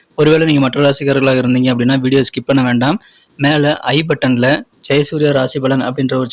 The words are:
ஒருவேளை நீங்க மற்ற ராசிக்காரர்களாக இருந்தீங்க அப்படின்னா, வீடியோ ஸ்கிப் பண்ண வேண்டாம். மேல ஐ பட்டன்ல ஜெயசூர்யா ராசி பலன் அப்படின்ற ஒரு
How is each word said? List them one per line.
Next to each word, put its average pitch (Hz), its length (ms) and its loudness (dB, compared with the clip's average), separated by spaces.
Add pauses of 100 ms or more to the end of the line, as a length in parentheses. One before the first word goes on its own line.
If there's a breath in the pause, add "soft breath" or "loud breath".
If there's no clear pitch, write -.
(160 loud breath)
ஒருவேளை 156 300 2
நீங்க 151 140 2
மற்ற 135 220 0
ராசிக்காரர்களாக 135 600 0
இருந்தீங்க 127 300 0
அப்படின்னா, 123 280 0
வீடியோ 131 240 2
ஸ்கிப் - 220 -6
பண்ண 135 180 0
வேண்டாம். 127 360 0 (380 soft breath)
மேல 147 420 0
ஐ 139 280 -2
பட்டன்ல 131 540 0 (280)
ஜெயசூர்யா 147 420 0
ராசி 135 280 -2
பலன் 131 220 0
அப்படின்ற 131 340 -2
ஒரு 131 180 -2